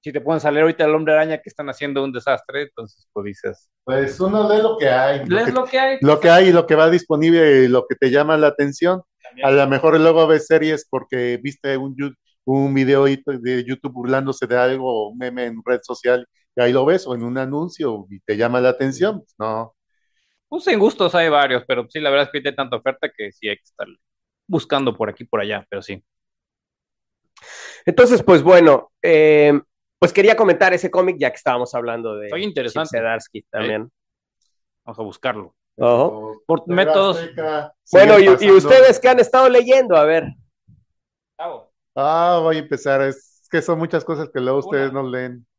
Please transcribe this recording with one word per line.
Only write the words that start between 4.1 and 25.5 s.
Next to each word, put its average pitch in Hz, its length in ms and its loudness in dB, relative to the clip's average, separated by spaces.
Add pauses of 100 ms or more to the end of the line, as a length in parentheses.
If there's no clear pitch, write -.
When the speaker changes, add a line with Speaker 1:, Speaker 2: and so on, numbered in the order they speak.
Speaker 2:
uno 208 320 -2
lee 214 100 2
lo 226 180 -2
que 139 100 0
hay, 135 380 0
lo 180 80 -2
Speaker 1:
lees 226 120 0
Speaker 2:
que, 247 60 -2
Speaker 1:
lo 254 120 -2
que 262 140 -4
hay. 269 220 -2
Speaker 2:
lo 151 180 2
que 170 120 2
hay 185 160 6
y 180 40 4
lo 170 140 4
que 160 80 0
va 160 160 4
disponible 160 760 2
y - 20 0
lo 123 200 0
que 127 80 -6
te 135 140 0
llama 147 260 0
la 151 120 2
atención. 156 560 -2 (180)
Speaker 1:
También. - 260 -8
Speaker 2:
A 135 40 2
lo 139 160 2
mejor 151 320 2
luego 160 260 4
ves 156 220 0
series 156 420 -2
porque 123 520 -6
viste 139 360 -8
un 135 180 -10
yu-, 139 200 -10 (300)
un 139 280 -2
video 135 320 2
de 127 580 -4
YouTube 127 300 -10
burlándose 131 540 -6
de 123 100 -2
algo, 127 340 -2
o 107 180 -6
un 120 100 -18
meme 123 260 -8
en 113 180 -12
red 123 200 -4
social, 123 440 -4 (280)
y 123 80 -2
ahí 123 100 0
lo 131 100 0
ves, 180 220 0
o 127 80 -8
en 120 100 -8
un 123 140 -8
anuncio, 135 720 -8
y 98 120 -20
te 104 160 -6
llama 120 220 -2
la 127 100 2
atención, 139 500 -4
pues, - 180 -20
no. 110 380 -8 (720)
Speaker 1:
Pues 320 180 -12
en 240 120 0
gustos 190 340 0
hay 165 160 0
varios, 135 380 0
pero 120 220 -4
sí, 156 100 -12
la 147 100 -2
verdad 139 240 2
es 143 80 -8
que 143 80 -6
hay 131 60 -10
tanta 131 200 -8
oferta - 400 -8
que 104 160 -14
sí - 160 -14
hay 101 100 -6
que - 60 -20
estar - 240 -16 (600)
buscando 135 500 -4
por 107 120 -4
aquí 107 140 -18
y - 40 -20
por 110 140 -4
allá, 101 280 -8